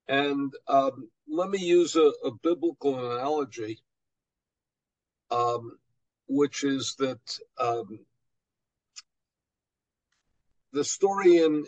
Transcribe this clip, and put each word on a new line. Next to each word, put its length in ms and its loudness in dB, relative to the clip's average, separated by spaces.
And, 460 -2
um, 400 0
let 220 -4
me 100 -2
use 380 2
a, 160 6
a 100 -6
biblical 720 -2
analogy, 720 -6
um, 480 -2
which 360 0
is 340 -4
that, 400 -6
um, 420 -4
the 120 -2
story 540 4
in, 300 2